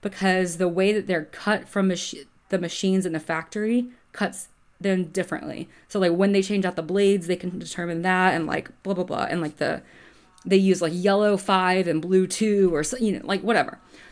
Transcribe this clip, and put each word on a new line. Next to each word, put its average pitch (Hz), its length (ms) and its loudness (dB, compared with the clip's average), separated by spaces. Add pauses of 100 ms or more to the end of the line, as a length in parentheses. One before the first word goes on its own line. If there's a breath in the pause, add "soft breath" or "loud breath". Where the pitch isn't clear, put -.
because 185 560 0
the 180 120 0
way 190 240 2
that 208 140 -2
they're 165 200 -2
cut - 420 -4
from 190 200 0
machi-, - 380 -6 (220)
the 190 100 0
machines 185 480 0
in 165 60 -4
the 156 80 -4
factory 214 680 -2 (240 loud breath)
cuts - 360 -6 (320)
them 185 240 0
differently. - 640 -8 (200 soft breath)
So, 208 100 -4
like, 175 140 4
when 196 200 4
they 196 100 4
change 196 220 0
out 180 120 -4
the 165 60 -2
blades, 196 440 2
they 175 100 -2
can 180 220 -8
determine 170 440 -6
that, 185 320 4
and, 160 120 -2
like, - 240 -4 (120)
blah, 196 120 -4
blah, 185 100 -2
blah. - 260 -4
And, 170 100 -2
like, 151 180 -6
the, 139 240 -4 (640 loud breath)
they 190 120 4
use, 190 260 4
like, 165 120 0
yellow 202 420 2
five 185 500 2
and 156 160 0
blue 185 240 4
two 196 480 2
or 151 100 0
so, 254 140 -4
you 214 140 2
know, - 120 -4
like, 190 180 -2
whatever. 233 360 0 (340 loud breath)